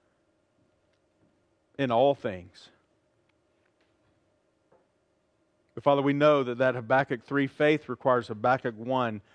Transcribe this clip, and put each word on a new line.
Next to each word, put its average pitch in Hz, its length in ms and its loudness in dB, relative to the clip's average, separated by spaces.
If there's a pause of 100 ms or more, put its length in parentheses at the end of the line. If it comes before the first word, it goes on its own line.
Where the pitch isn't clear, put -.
(1800)
in 135 120 -2
all 127 240 4
things. 92 540 -12 (3000)
But - 100 -10
Father, 143 160 4
we 139 100 2
know 143 320 4
that 120 140 -6
that 127 180 0
Habakkuk 127 480 -2
three 139 240 -2
faith 151 400 0
requires 123 400 -2
Habakkuk 120 500 -2
one 117 440 -4 (140)